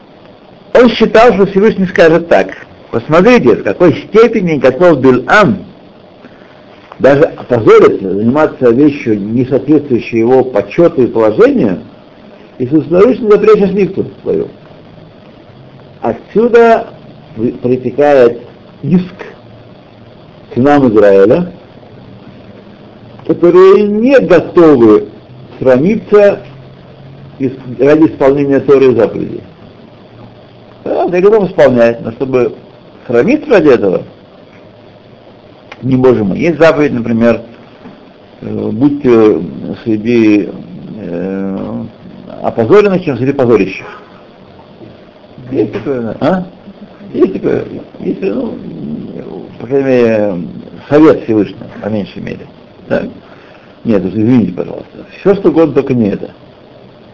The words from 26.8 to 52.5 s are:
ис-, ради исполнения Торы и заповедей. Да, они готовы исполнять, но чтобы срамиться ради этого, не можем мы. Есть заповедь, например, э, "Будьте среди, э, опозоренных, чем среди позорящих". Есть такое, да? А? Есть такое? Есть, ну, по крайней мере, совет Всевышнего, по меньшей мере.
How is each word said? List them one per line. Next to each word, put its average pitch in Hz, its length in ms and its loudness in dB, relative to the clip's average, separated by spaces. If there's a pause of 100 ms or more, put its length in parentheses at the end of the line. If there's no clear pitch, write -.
ис-, 131 180 -6 (220)
ради 151 280 2
исполнения 139 520 0
Торы 135 280 2
и 120 100 4
заповедей. 92 440 -2 (1400)
Да, - 220 -6
они 180 160 -2
готовы 202 260 2
исполнять, 123 540 2
но 113 100 -10
чтобы 127 460 -4 (500)
срамиться 151 440 0
ради 175 180 4
этого, 104 340 2 (1800)
не 127 140 -2
можем 117 340 2
мы. 95 80 -6
Есть 147 200 -2
заповедь, 147 340 2
например, 117 500 -2 (1000)
э, 107 320 -8
"Будьте 113 680 2 (440)
среди, 110 640 0 (500)
э, 98 840 -10 (580)
опозоренных, 180 640 0
чем 135 120 -4
среди 131 160 -2
позорящих". 117 540 0 (1700)
Есть - 200 -4
такое, 143 280 -8
да? 110 200 -8
А? 180 260 -2 (640)
Есть - 220 -2
такое? - 300 -4 (360)
Есть, - 220 -8
ну, 226 340 -6 (1040)
по 117 60 -14
крайней 135 200 -4
мере, 113 480 0 (540)
совет 151 360 4
Всевышнего, 104 420 -2 (160)
по 101 60 -6
меньшей 98 340 -8
мере. - 240 -14 (420)